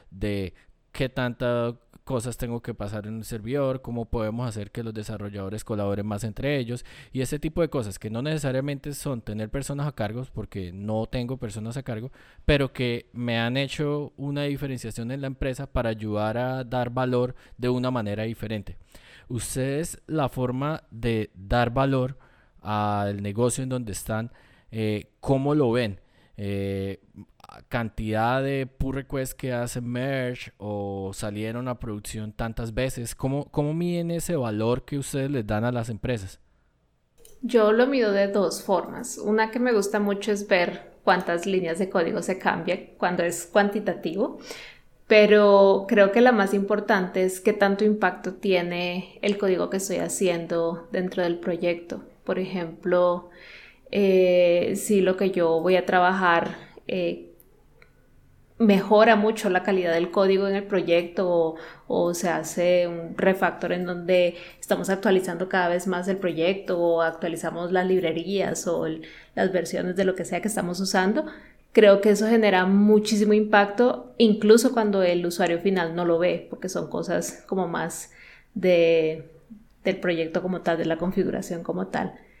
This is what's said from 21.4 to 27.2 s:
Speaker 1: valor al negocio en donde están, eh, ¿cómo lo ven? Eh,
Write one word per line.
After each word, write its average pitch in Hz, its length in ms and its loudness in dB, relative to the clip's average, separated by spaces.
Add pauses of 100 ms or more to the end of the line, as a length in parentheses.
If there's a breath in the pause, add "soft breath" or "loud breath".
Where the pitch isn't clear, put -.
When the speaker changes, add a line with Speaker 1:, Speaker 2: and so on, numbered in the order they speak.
Speaker 1:
valor 135 480 0 (420 soft breath)
al 104 600 -2
negocio 117 400 -2
en 131 60 -6
donde 123 240 -6
están, 113 400 -6 (400 soft breath)
eh, 107 480 -4
¿cómo 139 340 0
lo 139 160 2
ven? 113 300 -2 (360)
Eh, 98 640 -6 (680)